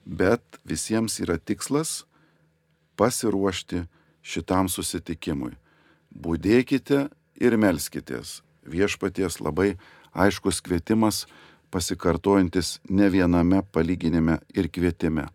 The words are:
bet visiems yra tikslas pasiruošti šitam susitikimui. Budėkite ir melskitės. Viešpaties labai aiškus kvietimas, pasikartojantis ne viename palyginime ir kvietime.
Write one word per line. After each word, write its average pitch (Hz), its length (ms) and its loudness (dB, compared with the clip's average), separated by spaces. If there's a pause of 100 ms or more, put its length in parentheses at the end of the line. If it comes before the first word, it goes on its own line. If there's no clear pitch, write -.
bet 95 360 0 (240)
visiems 110 560 -4
yra 87 160 -2
tikslas - 680 -4 (920)
pasiruošti 98 840 0 (420)
šitam 92 440 0
susitikimui. 80 840 -6 (580)
Budėkite 120 960 2 (300)
ir 117 200 4
melskitės. 76 840 -2 (240)
Viešpaties 95 760 -2
labai 95 380 0 (340)
aiškus 95 500 0
kvietimas, 107 640 0 (440)
pasikartojantis 90 1080 0 (100)
ne 98 200 4
viename 87 520 4
palyginime 82 800 0 (120)
ir 92 140 0
kvietime. 80 680 -2